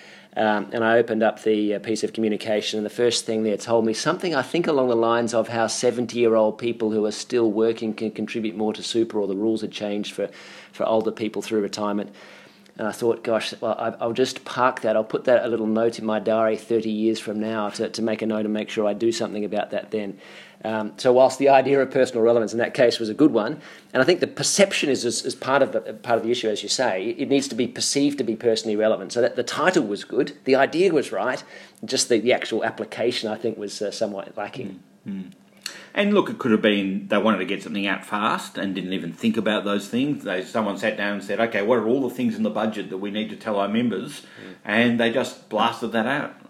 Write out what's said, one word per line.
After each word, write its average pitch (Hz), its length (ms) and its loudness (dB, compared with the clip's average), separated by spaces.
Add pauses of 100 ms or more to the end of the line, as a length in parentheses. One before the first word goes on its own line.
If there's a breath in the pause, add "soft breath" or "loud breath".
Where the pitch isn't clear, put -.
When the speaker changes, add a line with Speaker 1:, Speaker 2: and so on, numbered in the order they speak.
(340 loud breath)
Speaker 1:
Um, 107 380 0
and 117 100 0
I 113 140 4
opened 113 260 2
up 107 200 2
the, 107 320 2
uh, 98 60 -4
piece 107 220 -4
of 104 120 -4
communication, 107 640 -2
and 107 80 -2
the 101 40 -6
first 120 360 0
thing 110 160 0
there 107 160 0
told 117 260 2
me 113 80 2
something, 170 420 -2
I 131 80 2
think, 170 260 0
along 131 200 2
the 120 80 2
lines 117 380 2
of 113 140 2
how 117 180 0
seventy-year-old 113 920 2
people 117 360 -2
who 107 120 2
are 107 80 0
still 117 380 0
working 110 420 0
can 107 180 -4
contribute 107 460 -6
more 107 160 0
to 98 100 -10
super, 113 380 0
or 98 60 0
the 95 100 -2
rules 110 260 0
are 104 60 -6
changed 104 460 -6
for, 101 160 -4 (420 loud breath)
for - 140 -2
older 110 240 2
people 107 320 -4
through 110 180 0
retirement. 104 540 -4 (680 loud breath)
And 107 80 -4
I 101 40 -4
thought, 113 300 -2
"Gosh, 110 380 -2
well, 113 180 -2
I, 113 100 -4 (140)
I'll 117 120 -2
just 127 320 -2
park 127 340 2
that. 110 160 2
I'll 110 80 2
put - 200 -4
that, 120 200 4
a 123 40 -2
little 110 180 0
note 113 320 2
in 110 80 -8
my 107 120 0
diary 110 380 2
thirty 113 320 0
years 110 320 0
from 107 180 -6
now 107 380 -2
to, 107 140 -4
to - 100 -8
make 110 220 -2
a 110 40 -2
note 107 200 0
and 107 80 -2
make 107 160 -4
sure 107 160 0
I 104 80 0
do 117 180 2
something 104 320 -4
about 101 280 -4
that - 180 -6
then." 101 280 -6 (460 loud breath)
Um, 110 320 -4
so 127 160 4
whilst 127 260 6
the 139 120 6
idea 135 320 6
of 131 80 0
personal 123 340 2
relevance 113 300 4
in 113 40 -2
that 117 140 0
case 120 260 4
was 110 120 -2
a 104 40 -4
good 143 180 6
one, 117 280 0 (320 loud breath)
and 127 100 4
I 131 40 6
think 175 140 4
the 131 60 2
perception 190 600 0
is, 117 160 0
is, 120 220 -2
is 127 80 -4
part 135 280 2
of 123 100 2
the, 110 80 -2 (120)
part 117 260 -2
of 101 60 -2
the 113 60 0
issue, 120 180 0
as 104 140 -2
you 101 80 -8
say. 104 480 0
It 131 100 -2
needs 135 200 2
to 117 60 -8
be 117 120 0
perceived 143 500 0
to 123 80 -2
be 110 100 -2
personally 110 420 0
relevant. 104 360 0
So 120 80 0
that - 160 2
the 123 60 -2
title 156 420 2
was 101 200 -4
good, 143 280 -2 (120)
the 131 120 4
idea 151 340 2
was 135 220 0
right, 113 320 -4 (400 loud breath)
just 123 240 -2
the, 117 100 4
the 120 140 2
actual 110 320 0
application, 113 680 -4
I 107 60 -4
think, 110 220 -4
was, 104 240 -8
uh, 101 80 -4
somewhat 101 480 -6
lacking. 101 440 -10 (240)
Speaker 2:
Mm, 101 60 -8
mm. 95 200 -10 (640 loud breath)
And 202 200 2
look, 156 160 4
it 113 80 -10
could 120 140 2
have 104 100 4
been 101 460 0
they 104 100 2
wanted 104 200 4
to 92 80 -4
get 95 180 -4
something 98 220 -4
out 95 180 -4
fast 117 540 -4
and 95 160 -4
didn't 92 180 -6
even 85 200 -6
think 110 240 0
about 104 280 0
those 101 240 -2
things. 131 360 -2
They, 95 200 -4
someone 101 340 -2
sat 110 180 -2
down 101 180 -2
and 98 100 -8
said, 101 160 -2
"Okay, 113 220 0
what 117 180 2
are 107 80 -2
all 127 200 0
the - 60 -8
things 113 220 -2
in 110 80 -2
the 104 60 0 (120)
budget 104 280 -4
that 95 80 -6
we 101 120 -6
need 107 200 -6
to 101 60 -12
tell 107 220 -4
our 101 100 0
members?" 113 520 -2
Speaker 1:
Mm. 95 340 -20 (100)
Speaker 2:
And 117 360 2
they 117 100 2
just - 380 -4
blasted 113 440 0
that 113 140 0
out, 139 260 -4 (180)